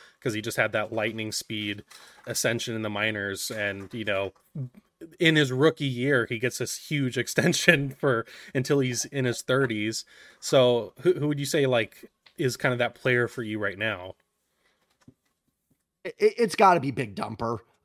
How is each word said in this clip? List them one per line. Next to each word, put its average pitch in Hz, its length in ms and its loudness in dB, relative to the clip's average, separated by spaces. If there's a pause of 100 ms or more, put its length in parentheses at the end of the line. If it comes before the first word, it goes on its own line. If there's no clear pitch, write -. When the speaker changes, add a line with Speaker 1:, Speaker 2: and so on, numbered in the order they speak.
(220)
Speaker 1:
'cause 117 140 -2
he 107 60 -4
just 107 160 -6
had 110 160 0
that 107 200 -4
lightning 110 380 -4
speed 104 520 -6 (440)
ascension 117 480 -2
in 110 80 -4
the 107 80 -4
minors. 101 600 -4
And, 101 420 -6
you 113 120 -8
know, 98 280 -2 (840)
in 160 160 4
his 143 160 4
rookie 147 340 2
year, 123 420 0
he 113 120 -4
gets 120 200 -2
this - 180 -6 (140)
huge 135 260 -2
<laughs> - 20 2
extension 143 720 2
for, 123 340 0 (300)
until 139 260 2
he's 127 240 -2
in 135 200 -2
his 117 160 -2
thirties. 117 640 -2 (360)
So 123 600 4
who, 175 120 4
who 147 160 -2
would 147 100 -2
you 143 80 -6
say, 143 180 2
like, 120 460 -2 (260)
is 131 200 0
kind - 160 0
of 120 60 -2
that 120 160 -2
player 123 320 2
for 123 160 -8
you 107 160 -6
right 101 200 -4
now? 95 360 -6 (1900)
Speaker 2:
It, 175 140 -10
it's 214 360 2
gotta 185 240 8
be 131 120 -2
Big 107 240 -6
Dumper. 113 440 -4 (260)